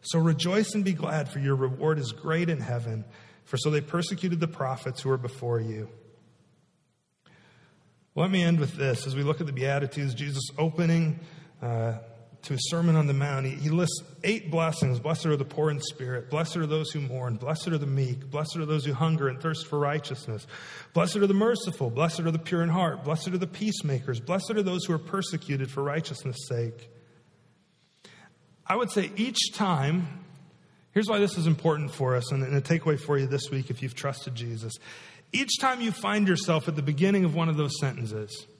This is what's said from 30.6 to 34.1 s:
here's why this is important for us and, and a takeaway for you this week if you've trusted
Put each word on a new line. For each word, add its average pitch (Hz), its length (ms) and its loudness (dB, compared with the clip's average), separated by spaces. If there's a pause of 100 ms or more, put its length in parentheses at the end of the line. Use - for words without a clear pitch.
here's 214 160 2
why 214 100 2
this 202 200 2
is 160 80 4
important 151 440 4
for 127 260 0
us 123 160 -2
and, 135 100 2
and 135 140 0
a 139 40 4
takeaway 160 380 2
for 151 180 0
you 135 100 2
this 131 240 -2
week 135 200 -2
if 120 120 -6
you've 131 120 -6
trusted 131 400 -6